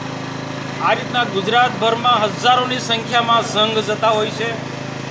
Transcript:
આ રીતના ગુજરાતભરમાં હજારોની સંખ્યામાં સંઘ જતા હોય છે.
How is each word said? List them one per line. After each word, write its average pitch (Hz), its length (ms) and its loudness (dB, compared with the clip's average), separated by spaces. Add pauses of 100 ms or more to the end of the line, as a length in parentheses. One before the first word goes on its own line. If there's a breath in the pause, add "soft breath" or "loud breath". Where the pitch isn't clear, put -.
(800)
આ 175 140 2
રીતના 240 320 -2
ગુજરાતભરમાં 226 1080 2
હજારોની 247 480 2
સંખ્યામાં 233 640 2
સંઘ 214 380 0
જતા 214 280 2
હોય 214 200 0
છે. 226 240 -4 (560)